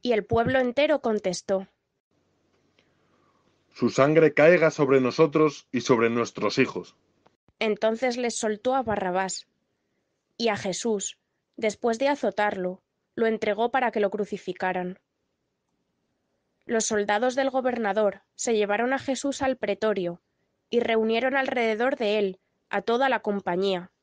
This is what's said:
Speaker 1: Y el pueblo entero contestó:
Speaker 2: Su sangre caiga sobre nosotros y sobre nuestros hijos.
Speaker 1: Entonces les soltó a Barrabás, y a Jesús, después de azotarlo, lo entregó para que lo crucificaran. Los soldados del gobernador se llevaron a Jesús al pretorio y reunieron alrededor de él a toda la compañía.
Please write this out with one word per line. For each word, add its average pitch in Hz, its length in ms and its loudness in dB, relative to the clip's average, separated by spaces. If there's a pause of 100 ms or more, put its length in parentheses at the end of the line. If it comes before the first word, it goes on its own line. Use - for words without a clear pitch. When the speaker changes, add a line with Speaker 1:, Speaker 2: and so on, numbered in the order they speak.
Speaker 1:
Y 247 100 0
el 208 140 0
pueblo 233 320 2
entero 277 420 2
contestó: 196 640 -2 (2000)
Speaker 2:
Su - 160 -2
sangre 151 460 4
caiga 160 360 6
sobre 135 300 2
nosotros 151 720 2
y 123 80 -2
sobre 117 300 4
nuestros 110 480 -2
hijos. 101 380 -2 (640)
Speaker 1:
Entonces 226 600 -2
les 240 180 -4
soltó 220 380 -2
a 269 80 0
Barrabás, 190 680 -4 (880)
y 226 120 -2
a 208 80 0
Jesús, 196 600 -4 (380)
después 226 420 -2
de 269 100 0
azotarlo, 202 760 -2 (320)
lo 233 120 0
entregó 220 440 0
para 254 200 0
que 214 100 -2
lo 202 100 2
crucificaran. 185 880 -6 (1700)
Los 226 200 -2
soldados 214 480 0
del 269 160 0
gobernador 226 720 -2 (120)
se 240 200 -2
llevaron 208 380 0
a 269 60 -2
Jesús 269 440 -4
al 262 140 -2
pretorio 202 680 -2 (480)
y 233 100 2
reunieron 226 560 0
alrededor 254 600 0
de 214 220 0
él 196 220 -2 (300)
a 202 120 -2
toda 240 260 0
la 233 120 0
compañía. 190 680 -2 (120)